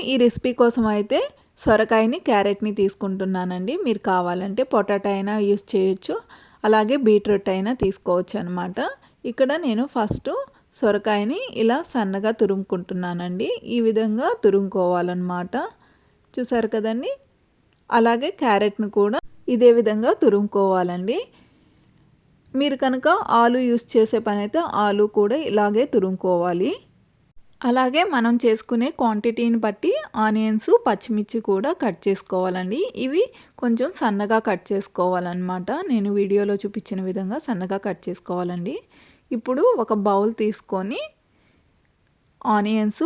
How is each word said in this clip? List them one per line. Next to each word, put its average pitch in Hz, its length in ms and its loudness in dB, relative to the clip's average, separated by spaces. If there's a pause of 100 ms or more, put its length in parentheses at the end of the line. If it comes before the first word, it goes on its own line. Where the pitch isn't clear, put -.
ఈ 262 140 -4
రెసిపీ 240 360 2
కోసం 233 340 2
అయితే 214 320 0 (420)
సొరకాయని, 220 600 2
క్యారెట్‌ని 208 540 0
తీసుకుంటున్నానండి. 190 1080 -4
మీరు 226 220 -2
కావాలంటే 185 600 -2
పొటాటో 202 460 0
అయినా 196 280 -4
యూజ్ 202 280 0
చేయొచ్చు, 190 480 -2 (500)
అలాగే 214 320 2
బీట్రూట్ 208 520 2
అయినా 190 260 -2
తీసుకోవచ్చు 190 640 -2
అనమాట. 180 380 -6 (480)
ఇక్కడ 254 320 0
నేను 254 300 -2
ఫస్ట్ 240 440 -4 (460)
సొరకాయని 214 640 0 (160)
ఇలా 226 280 2
సన్నగా 202 480 -2
తురుముకుంటున్నానండి. 185 1160 -4 (160)
ఈ 233 140 -2
విధంగా 220 580 0
తురుముకోవాలన్నమాట. 180 1160 0 (760)
చూసారు 233 360 -2
కదండి. 226 420 -4 (760)
అలాగే 233 460 2
క్యారెట్‌ను 208 540 0
కూడా 208 300 2 (280)
ఇదే 240 240 8
విధంగా 226 420 4
తురుముకోవాలండి. 196 1040 2 (1300)
మీరు 277 220 0
కనుక 262 320 0 (260)
ఆలు 240 260 4
యూజ్ 240 300 0
చేసే 220 300 4
పని 208 220 -2
అయితే 226 180 -2 (180)
ఆలు 208 340 2
కూడా 214 300 2
ఇలాగే 208 440 2
తురుముకోవాలి. 185 840 0 (880)
అలాగే 254 440 2
మనం 240 320 2
చేసుకునే 233 540 0
క్వాంటిటీని 233 680 0
బట్టి 220 320 -2 (280)
ఆనియన్స్, 220 520 0 (100)
పచ్చిమిర్చి 214 600 -4
కూడా 202 340 0
కట్ 208 280 -4
చేసుకోవాలండి. 185 760 -2 (160)
ఇవి 285 260 0 (360)
కొంచెం 247 340 0
సన్నగా 208 460 0
కట్ 208 280 -2
చేసుకోవాలన్నమాట. 180 1040 -4 (160)
నేను 214 260 0
వీడియోలో 202 420 0
చూపించిన 196 480 -6
విధంగా 190 360 -6
సన్నగా 196 400 -6
కట్ 196 260 -8
చేసుకోవాలండి. 175 720 -6 (560)
ఇప్పుడు 254 320 -2 (160)
ఒక 226 200 0
బౌల్ 202 360 2
తీసుకొని 214 640 -4 (1400)
ఆనియన్స్, 214 640 0